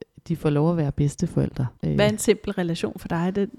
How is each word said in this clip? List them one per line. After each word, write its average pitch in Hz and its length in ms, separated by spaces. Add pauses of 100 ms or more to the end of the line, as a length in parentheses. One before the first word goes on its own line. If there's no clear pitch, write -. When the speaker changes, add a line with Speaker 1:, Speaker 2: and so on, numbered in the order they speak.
(280)
Speaker 1:
de 170 80
får 156 140
lov 147 220
at 170 60
være 143 140
bedsteforældre. 143 760 (160)
Øh. 151 120
Speaker 2:
Hvad 202 100
er 214 40
en 214 80
simpel 208 340
relation 175 480
for - 80
dig? 180 280
Det, 202 240